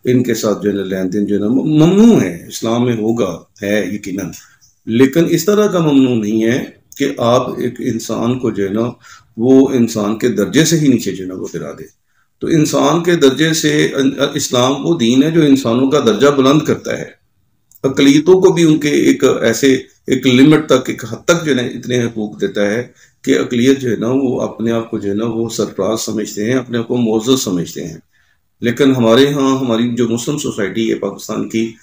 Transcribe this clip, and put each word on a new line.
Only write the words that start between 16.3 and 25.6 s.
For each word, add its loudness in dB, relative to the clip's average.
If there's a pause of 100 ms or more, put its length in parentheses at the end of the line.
بلند 4
کرتا -4
ہے۔ -16 (580)
اقلیتوں 4
کو 4
بھی 0
ان 4
کے -2
ایک 0 (160)
ایسے، 2 (320)
ایک -2
limit 4
تک، 0
ایک -8
حد -12
تک -6
جو -2
ہے 0
نا، -2
اتنے -4
حقوق -8
دیتا -2
ہے -4 (340)
کہ 2
اقلیت 2
جو -4
ہے -2
نا، -4
وہ -2
اپنے -4
آپ -4
کو -6
جو -6
ہے -2
نا، -2
وہ -4
سرفراز -4